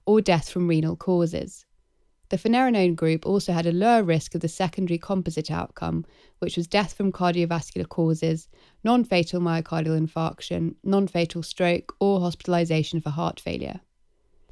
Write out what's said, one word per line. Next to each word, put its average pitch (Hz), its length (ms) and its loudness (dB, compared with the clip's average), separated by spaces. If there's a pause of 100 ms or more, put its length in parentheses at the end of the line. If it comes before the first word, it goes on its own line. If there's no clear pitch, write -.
or 214 140 6
death 175 280 2
from 180 200 0
renal 160 260 2
causes. 175 720 -2 (640)
The 190 80 0
finerenone 220 580 2
group 160 300 0
also 196 260 0
had 170 140 0
a 170 40 2
lower 220 320 4
risk 165 320 0
of 165 60 -4
the 165 80 -2
secondary 175 500 -2
composite 170 520 -4
outcome, 165 560 -6 (320)
which 170 180 -6
was 170 100 -2
death 202 280 -2
from 196 180 -2
cardiovascular 175 720 -2
causes, 160 640 -2 (340)
non-fatal 190 600 2
myocardial 165 580 0
infarction, 165 840 -4
non-fatal 185 600 0
stroke, 175 580 -2
or 196 200 2
hospitalization 170 840 0
for 156 80 -6
heart 165 280 -4
failure. - 400 -8 (720)